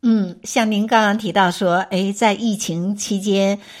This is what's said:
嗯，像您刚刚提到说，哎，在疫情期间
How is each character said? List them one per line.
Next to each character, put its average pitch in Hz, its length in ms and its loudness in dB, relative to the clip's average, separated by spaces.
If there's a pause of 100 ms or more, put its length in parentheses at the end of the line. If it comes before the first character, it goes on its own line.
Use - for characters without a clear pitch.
嗯， 208 420 0
像 220 280 -2
您 214 160 0
刚 220 160 2
刚 208 140 0
提 220 120 -4
到 180 220 2
说， 180 280 0 (100)
哎， 196 240 -2
在 214 180 2
疫 208 240 -2
情 180 400 -4
期 202 240 -4
间 196 400 0 (220)